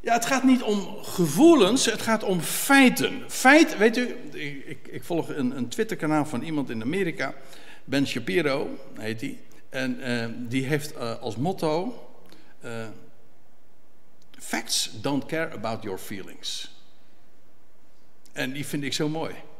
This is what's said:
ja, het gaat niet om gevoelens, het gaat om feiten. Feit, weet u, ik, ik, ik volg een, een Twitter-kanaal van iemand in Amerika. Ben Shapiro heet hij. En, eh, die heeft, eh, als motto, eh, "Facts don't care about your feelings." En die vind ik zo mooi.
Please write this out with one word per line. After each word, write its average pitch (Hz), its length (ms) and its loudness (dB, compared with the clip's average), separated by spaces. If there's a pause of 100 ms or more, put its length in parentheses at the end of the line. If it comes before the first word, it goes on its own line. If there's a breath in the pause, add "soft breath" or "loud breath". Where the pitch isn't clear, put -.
ja, - 120 0
het 233 140 2
gaat 262 180 2
niet 254 180 8
om 208 400 -2
gevoelens, 214 800 6
het 214 180 0
gaat 220 200 2
om 185 180 0
feiten. 240 880 6
Feit, - 480 8
weet 226 200 6
u, 247 200 -2 (160)
ik, 143 340 -8
ik, 151 240 -10
ik - 140 -8
volg 160 240 -2
een, 135 280 -2
een 120 120 -4
Twitter-kanaal 156 560 0
van 117 180 -4
iemand 147 280 -2
in 110 120 -4
Amerika. 151 520 -2 (500 loud breath)
Ben 135 220 2
Shapiro 143 720 0 (200)
heet 113 220 -4
hij. - 180 -6 (300 soft breath)
En, 127 320 -4
eh, 120 360 -2
die 127 280 -2
heeft, 147 280 0
eh, 117 280 -6
als 110 160 -4
motto, 170 680 -2 (560 soft breath)
eh, 113 260 -6 (1500)
"Facts - 520 -4 (100)
don't 139 260 -2
care 160 240 -4
about 110 320 -6
your 95 160 -6
feelings." - 800 -8 (1500)
En 131 200 -4
die 143 140 -6
vind 147 160 -4
ik 135 100 -4
zo 151 160 0
mooi. 151 260 -4 (260)